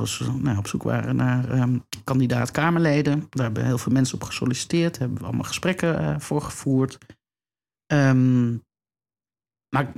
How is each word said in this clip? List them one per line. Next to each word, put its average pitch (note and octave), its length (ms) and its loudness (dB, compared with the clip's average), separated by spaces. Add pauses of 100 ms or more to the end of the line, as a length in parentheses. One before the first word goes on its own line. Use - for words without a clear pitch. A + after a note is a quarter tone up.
(200)
nou B2+ 300 -2
ja, G#2+ 80 0
op G2+ 100 -4
zoek - 160 -4
waren A#2 320 0
naar, B2 360 2
ehm, B2 260 2 (260)
kandidaat B2 480 0
Kamerleden. D3+ 800 2
Daar C3 160 -2
hebben A#2 200 -2
heel B2 120 0
veel B2+ 140 -2
mensen C3 240 2
op - 80 -8
gesolliciteerd. E3+ 720 -2
Hebben A#2+ 200 -4
we E2+ 60 -10
allemaal A2 200 -4
gesprekken, E3+ 560 -2
eh, D3+ 200 -2
voor D3+ 220 -4
gevoerd. C3 560 -2 (880)
Ehm, B2+ 680 4 (1200)
maar C3+ 220 -2